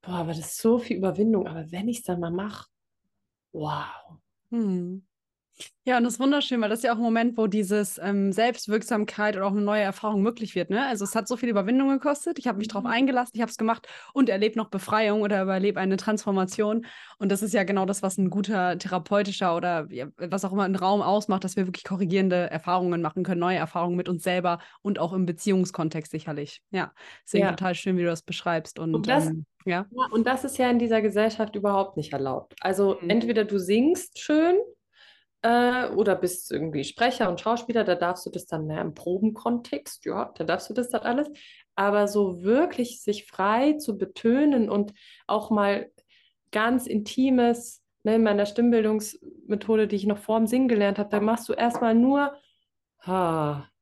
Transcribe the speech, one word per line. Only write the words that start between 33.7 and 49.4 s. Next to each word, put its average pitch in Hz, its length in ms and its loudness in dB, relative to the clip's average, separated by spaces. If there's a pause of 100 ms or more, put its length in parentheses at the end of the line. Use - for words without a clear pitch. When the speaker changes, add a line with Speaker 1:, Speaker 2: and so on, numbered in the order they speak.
Speaker 1:
schön, 330 380 4 (840)
äh, 247 460 2
oder 202 260 2
bist - 360 -4
irgendwie 151 320 -4
Sprecher 202 460 0
und 175 120 -4
Schauspieler, 233 440 0
da 180 100 2
darfst 180 300 -2
du - 60 -8
das - 160 -10
dann, 156 200 -6
naja, 156 140 -4
im 165 140 -4
Probenkontext, 220 1120 -4
ja, 190 320 -6
da 170 80 -4
darfst 180 240 -2
du 208 40 -8
das 247 160 -4
dann 233 140 -2
alles. 285 260 -2 (460)
Aber 202 320 4
so 190 360 0
wirklich 247 600 0
sich 208 240 -4
frei 226 460 2
zu 247 240 -4
betönen 240 720 2
und 208 240 -2 (340)
auch 214 240 0
mal 202 400 2 (600)
ganz 240 360 0
Intimes, 240 960 2 (200)
ne, 214 120 2
in 226 80 6
meiner 202 240 4
Stimmbildungsmethode, 214 1400 0